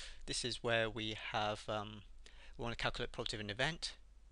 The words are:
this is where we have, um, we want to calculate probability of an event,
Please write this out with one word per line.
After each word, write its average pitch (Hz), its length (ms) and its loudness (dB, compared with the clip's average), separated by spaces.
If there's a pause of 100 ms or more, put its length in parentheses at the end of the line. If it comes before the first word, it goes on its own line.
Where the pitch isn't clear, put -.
(260)
this - 180 0
is 117 180 0
where 113 260 6
we 110 280 0 (160)
have, 107 360 2
um, 107 340 -2 (540)
we 135 60 -4
want 117 140 0
to - 60 0
calculate 123 300 2
probability 117 240 -2
of 107 40 -4
an 104 100 -2
event, 139 440 0 (380)